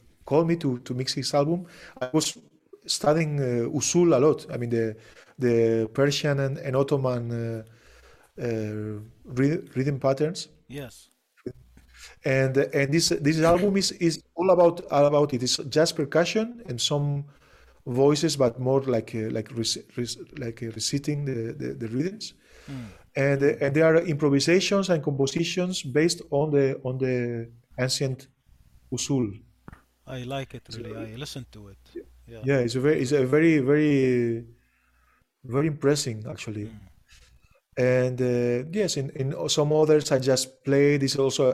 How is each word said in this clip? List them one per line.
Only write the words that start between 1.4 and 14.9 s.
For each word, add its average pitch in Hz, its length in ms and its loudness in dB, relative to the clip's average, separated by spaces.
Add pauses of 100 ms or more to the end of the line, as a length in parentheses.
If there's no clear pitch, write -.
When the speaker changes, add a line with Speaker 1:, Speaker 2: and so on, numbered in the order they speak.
Speaker 1:
I 127 100 -6
was - 260 0 (500)
studying, 151 520 0
uh, 123 300 -2
usul 165 480 2
a - 20 4
lot. 147 320 2
I 127 60 -8
mean, 120 140 -6
the, 113 240 -2 (420)
the 113 560 2
Persian 143 460 0
and, 139 180 -4
and 131 180 -6
Ottoman, 131 560 0
uh, 113 320 -6 (800)
uh, 107 580 -6 (260)
rhy-, 143 360 0 (140)
rhythm 135 240 -2
patterns. 151 480 -2 (200)
Speaker 2:
Yes. - 420 -16 (1160)
Speaker 1:
And, 135 320 2
and 139 340 2
this, 165 180 2
this 160 320 0
album 180 360 4
is, 185 160 0
is 165 300 -2 (120)
all 175 160 2
about, 175 300 6 (100)